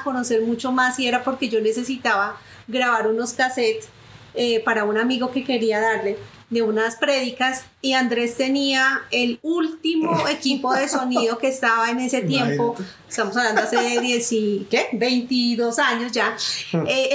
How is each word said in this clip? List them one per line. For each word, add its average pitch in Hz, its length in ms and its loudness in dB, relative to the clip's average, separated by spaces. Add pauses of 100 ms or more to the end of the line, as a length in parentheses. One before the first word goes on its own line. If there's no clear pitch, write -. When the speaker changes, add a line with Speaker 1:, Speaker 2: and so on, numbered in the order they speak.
Speaker 1:
a - 40 -12
conocer 247 380 0
mucho 233 300 -2
más, 254 260 2
y 262 80 0
era 247 160 0
porque 262 260 -2
yo 220 120 2
necesitaba 220 760 0 (300)
grabar 233 400 0
unos 233 280 0
cassettes, 247 520 0 (520)
eh, 233 260 2
para 220 200 0
un 214 140 0
amigo 247 320 0
que 262 140 -4
quería 220 360 0
darle 214 380 0 (320)
de 233 120 0
unas 220 340 0
prédicas, 262 640 0 (180)
y 262 140 0
Andrés 240 420 0
tenía 269 640 2 (100)
el 240 320 0
último 320 840 0
Speaker 2:
<laughs> - 0 -
Speaker 1:
equipo 269 460 0
de 277 140 0
sonido 247 500 0
que 269 100 0
estaba 233 420 2
en 247 100 0
ese 254 200 0
tiempo. 233 560 0
Speaker 3:
Imagínate. 185 80 -10 (240)
Speaker 1:
Estamos 202 280 -2
hablando 220 260 2
hace 240 380 2
diez 240 320 2
y, 208 380 0
¿qué? - 220 2
veintidós 240 840 0
años 240 340 0
ya. 226 280 0
Speaker 2:
<laughs> - 460 -4
Speaker 1:
Eh, 262 280 2